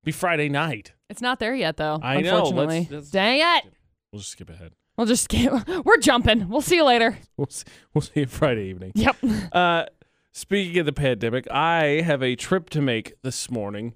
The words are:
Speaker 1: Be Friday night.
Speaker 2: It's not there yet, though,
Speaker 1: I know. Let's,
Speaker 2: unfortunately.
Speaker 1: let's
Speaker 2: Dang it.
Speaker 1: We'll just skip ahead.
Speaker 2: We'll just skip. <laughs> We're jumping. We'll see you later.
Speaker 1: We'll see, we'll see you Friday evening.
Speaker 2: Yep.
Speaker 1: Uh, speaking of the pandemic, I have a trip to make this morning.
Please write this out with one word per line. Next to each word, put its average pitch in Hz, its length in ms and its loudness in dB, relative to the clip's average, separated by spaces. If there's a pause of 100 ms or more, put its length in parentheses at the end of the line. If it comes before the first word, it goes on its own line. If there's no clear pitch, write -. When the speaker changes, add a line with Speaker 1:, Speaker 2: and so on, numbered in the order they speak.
Speaker 1:
Be - 100 -4
Friday 156 360 0
night. 143 460 -4 (140)
Speaker 2:
It's 220 140 -14
not 247 160 -2
there 233 160 -4
yet, 160 220 -2
though, 156 260 -2
Speaker 1:
I 135 200 0
know. 180 160 2
Let's, 165 120 2
Speaker 2:
unfortunately. 160 400 0
Speaker 1:
let's 147 200 -12
Speaker 2:
Dang 214 300 2
it. 330 320 2 (400)
Speaker 1:
We'll 104 80 -14
just 98 120 -14
skip - 180 -18
ahead. 80 220 -18 (240)
Speaker 2:
We'll 226 100 0
just 226 180 2
skip. 240 280 2 (160)
<laughs> 339 160 -4
We're 440 140 8
jumping. 233 500 4
We'll 233 120 0
see 349 160 2
you 330 80 6
later. 233 320 4 (220)
Speaker 1:
We'll 143 100 -4
see, - 160 -14 (300)
we'll 151 80 2
see - 180 -4
you 139 60 0
Friday 123 420 0
evening. 92 260 -12
Speaker 2:
Yep. 226 220 4 (340)
Speaker 1:
Uh, 170 360 2 (460)
speaking 185 460 -2
of 170 80 2
the 147 60 0
pandemic, 123 580 -2
I 156 520 2
have 147 200 0
a 127 140 0
trip 185 340 -2
to 151 120 -2
make 117 400 -2
this - 280 -8
morning. 107 460 -8